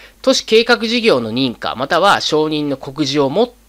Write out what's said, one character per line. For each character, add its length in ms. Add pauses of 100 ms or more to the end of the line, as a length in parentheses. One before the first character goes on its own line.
(220)
都 140
市 100
計 180
画 240
事 140
業 200
の 120
認 240
可 180
ま 120
た 120
は 220
承 240
認 200
の 120
告 260
示 160
を 120
も 140
っ 60 (180)